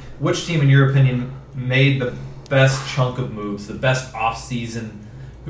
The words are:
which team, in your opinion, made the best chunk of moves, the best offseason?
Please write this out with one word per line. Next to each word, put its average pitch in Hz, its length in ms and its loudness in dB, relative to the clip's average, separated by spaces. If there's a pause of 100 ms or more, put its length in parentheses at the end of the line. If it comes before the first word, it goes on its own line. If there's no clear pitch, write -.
(180)
which 175 280 0
team, 160 160 2
in 135 80 6
your 135 200 8
opinion, 131 420 2 (220)
made 131 460 2
the - 140 -4 (340)
best 135 400 2
chunk 123 300 0
of 107 160 -6
moves, 104 320 -8
the - 80 -10
best - 400 -2
offseason? 113 760 -6 (580)